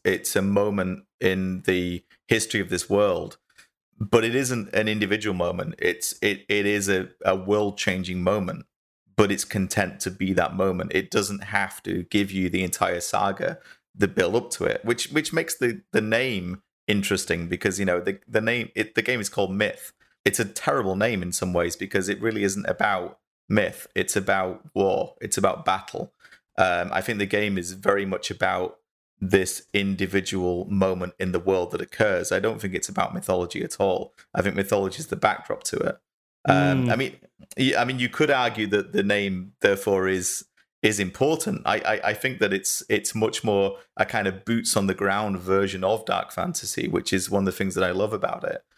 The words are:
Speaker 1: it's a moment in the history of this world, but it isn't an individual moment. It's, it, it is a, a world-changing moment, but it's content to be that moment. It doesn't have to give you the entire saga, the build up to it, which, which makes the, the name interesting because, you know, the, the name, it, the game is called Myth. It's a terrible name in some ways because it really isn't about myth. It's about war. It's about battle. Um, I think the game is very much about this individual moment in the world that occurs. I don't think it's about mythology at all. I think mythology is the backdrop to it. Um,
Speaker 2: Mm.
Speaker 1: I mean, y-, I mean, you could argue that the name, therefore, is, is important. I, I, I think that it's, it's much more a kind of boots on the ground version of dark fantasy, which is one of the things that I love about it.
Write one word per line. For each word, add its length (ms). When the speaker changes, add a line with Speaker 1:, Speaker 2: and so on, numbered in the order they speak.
Speaker 1:
it's 300
a 80
moment 640
in 420
the 420
history 320
of 100
this 180
world, 500
but 260
it 120
isn't 400
an 120
individual 460
moment. 460
It's, 420
it, 280
it 180
is 200
a, 200
a 80
world-changing 880
moment, 440
but 160
it's 140
content 560
to 100
be 220
that 200
moment. 400
It 180
doesn't 340
have 380
to 200
give 260
you 200
the 140
entire 360
saga, 580
the 140
build 260
up 160
to 140
it, 180
which, 280
which 200
makes 240
the, 260
the 80
name 600
interesting 580
because, 320
you 60
know, 160
the, 260
the 140
name, 340
it, 200
the 60
game 200
is 80
called 240
Myth. 400
It's 160
a 40
terrible 520
name 260
in 80
some 220
ways 240
because 320
it 120
really 220
isn't 240
about 520
myth. 440
It's 200
about 460
war. 460
It's 140
about 300
battle. 480
Um, 340
I 80
think 160
the 80
game 320
is 140
very 340
much 240
about 480
this 440
individual 960
moment 500
in 120
the 80
world 320
that 100
occurs. 500
I 80
don't 220
think 140
it's 140
about 260
mythology 480
at 160
all. 340
I 80
think 120
mythology 440
is 80
the 80
backdrop 480
to 140
it. 200
Um, 380
Speaker 2:
Mm. 60
Speaker 1:
I 40
mean, 200
y-, 180
I 100
mean, 120
you 100
could 220
argue 380
that 260
the 80
name, 600
therefore, 460
is, 380
is 160
important. 640
I, 140
I, 300
I 40
think 260
that 140
it's, 340
it's 280
much 280
more 360
a 80
kind 220
of 180
boots 320
on 80
the 80
ground 460
version 440
of 220
dark 260
fantasy, 560
which 240
is 200
one 100
of 60
the 40
things 220
that 100
I 80
love 220
about 300
it. 200